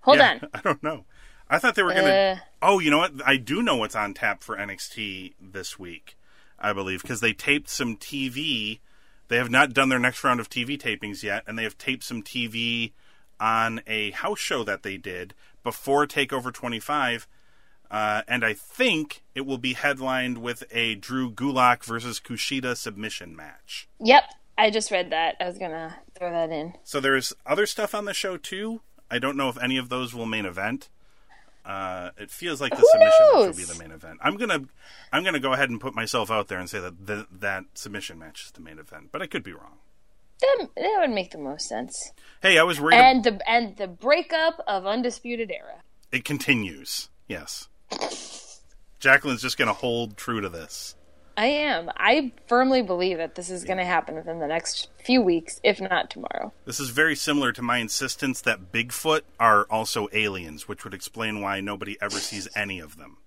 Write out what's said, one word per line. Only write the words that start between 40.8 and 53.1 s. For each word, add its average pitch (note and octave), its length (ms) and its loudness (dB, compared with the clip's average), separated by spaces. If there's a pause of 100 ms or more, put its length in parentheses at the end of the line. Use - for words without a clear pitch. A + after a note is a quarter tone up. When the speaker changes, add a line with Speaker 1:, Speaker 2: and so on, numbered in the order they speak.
Speaker 1:
would D4 100 2
make F#3+ 220 -4
the E3 60 -14
most C#3+ 300 -10
sense. - 440 -10 (280)
Speaker 2:
Hey, F#3+ 180 6
I D#3+ 40 8
was E3 180 2
worried D3 140 6
ab- C4 220 10
Speaker 1:
And A3 80 2
the, A3 260 0
and A3+ 260 2
the G3 120 -8
breakup D#4+ 800 0
of F#3+ 200 -2
Undisputed A#3 640 -4
Era. - 320 -14 (300)
Speaker 2:
It B2+ 120 -6
continues, G#2 840 -6 (160)
yes. - 420 -14 (1300)
Jacqueline's C3+ 420 6
just B2+ 160 -4
gonna A#2 140 2
hold A#2 440 -4
true A2+ 240 -4
to G2 80 -4
this. - 480 -14 (420)
Speaker 1:
I G#3+ 80 2
am. C4+ 500 0
I B3+ 360 2 (160)
firmly B3+ 340 4
believe F#3 360 0